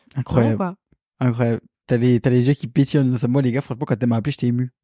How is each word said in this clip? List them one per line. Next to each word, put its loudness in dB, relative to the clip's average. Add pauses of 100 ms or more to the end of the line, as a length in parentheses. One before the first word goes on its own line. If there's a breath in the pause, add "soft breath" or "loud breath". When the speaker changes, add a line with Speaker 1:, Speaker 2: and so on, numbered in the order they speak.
(160)
Speaker 1:
Incroyable. 0
Speaker 2:
Voilà, -4 (460)
quoi. 0
Speaker 1:
Incroyable. 0 (260)
T'as 0
les, 4
t'as 0
les 4
yeux 4
qui -8
pétillent 0
en 2
disant 0
ça. -2
Moi, 2
les 0
gars, -2
franchement, -8
quand -4
elle 2
m'a 2
appelé, -2
j'étais -4
ému. -2 (120)